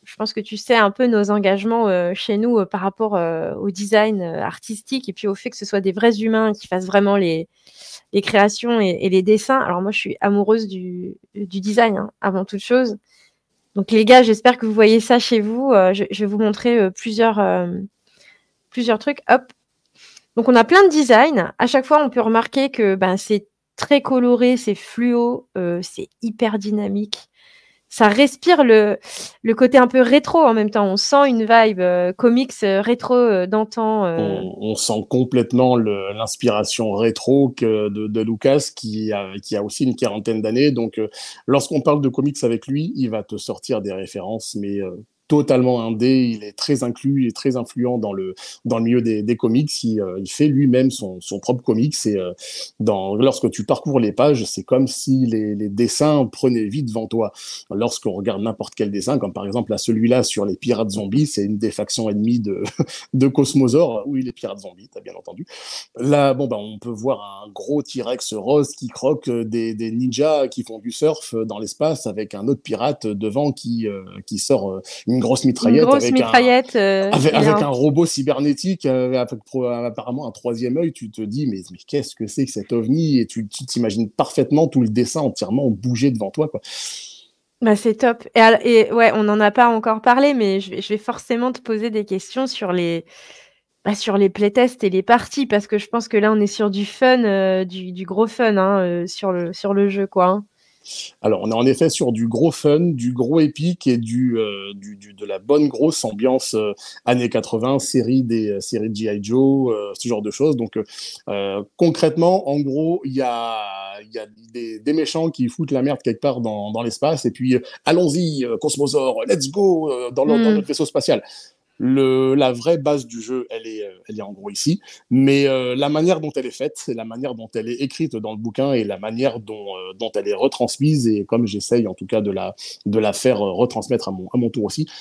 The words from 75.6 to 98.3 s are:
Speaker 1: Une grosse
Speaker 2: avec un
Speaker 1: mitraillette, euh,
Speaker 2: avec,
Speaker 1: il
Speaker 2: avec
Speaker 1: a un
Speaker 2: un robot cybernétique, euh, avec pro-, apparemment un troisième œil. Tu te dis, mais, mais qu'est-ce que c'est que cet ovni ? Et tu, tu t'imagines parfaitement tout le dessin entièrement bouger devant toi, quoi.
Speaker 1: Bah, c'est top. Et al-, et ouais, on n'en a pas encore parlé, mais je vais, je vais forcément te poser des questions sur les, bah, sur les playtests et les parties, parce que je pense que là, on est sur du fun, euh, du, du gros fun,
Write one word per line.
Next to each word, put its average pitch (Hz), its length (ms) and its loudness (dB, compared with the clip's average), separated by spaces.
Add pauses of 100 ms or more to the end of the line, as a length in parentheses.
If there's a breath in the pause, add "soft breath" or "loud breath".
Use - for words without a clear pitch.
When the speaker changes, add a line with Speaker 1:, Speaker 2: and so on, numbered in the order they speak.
Speaker 1:
Une 240 40 2
grosse 277 140 6
Speaker 2:
avec - 120 2
un 254 100 2
Speaker 1:
mitraillette, 247 500 4
euh, 196 380 2
Speaker 2:
avec, 147 200 2
Speaker 1:
il - 40 2
Speaker 2:
avec 147 120 4
Speaker 1:
a 160 100 4
un - 40 0
Speaker 2:
un 143 60 -2
robot 143 380 2
cybernétique, 143 800 -2
euh, 127 280 0
avec 123 300 -4
pro-, 127 220 -4
apparemment 120 600 -6
un 110 60 -12
troisième 120 460 -4
œil. 165 140 -2
Tu 110 180 -14
te 110 120 -10
dis, 123 240 -4
mais, 98 240 -4
mais 90 160 -20
qu'est-ce - 300 -6
que 113 100 -8
c'est 135 180 -2
que 131 60 -10
cet 107 220 -8
ovni ? 131 480 2
Et 110 60 0
tu, 110 200 -8
tu - 180 -12
t'imagines 113 460 -2
parfaitement 147 560 0
tout 135 140 0
le 113 80 2
dessin 123 320 0
entièrement 123 500 -2
bouger 123 400 0
devant 107 220 -4
toi, 151 160 -2
quoi. - 120 -8 (1000 loud breath)
Speaker 1:
Bah, 214 160 4
c'est 214 180 0
top. 233 400 0
Et 233 60 6
al-, 226 260 8
et 226 260 6
ouais, 233 220 4
on 214 80 0
n'en 208 160 2
a 208 140 4
pas 240 160 6
encore 220 340 0
parlé, 269 320 4
mais 196 240 0
je 190 120 -8
vais, 190 120 -8
je - 60 -10
vais 208 100 -2
forcément 240 540 -4
te - 80 -12
poser 220 300 -4
des 214 140 -2
questions 208 440 -4
sur 196 240 -6
les, 170 320 -2 (800 soft breath)
bah, 208 100 0
sur 202 240 -2
les 202 100 6
playtests 208 540 0
et 196 80 0
les 185 120 0
parties, 240 440 0
parce 208 220 0
que 208 100 -2
je 208 80 -8
pense 233 220 -6
que 226 80 0
là, 214 160 4
on 214 80 2
est 208 80 2
sur 208 220 -2
du 196 140 -2
fun, 254 380 2
euh, 190 420 2
du, 185 280 -12
du 180 120 -10
gros 202 220 0
fun, 226 300 0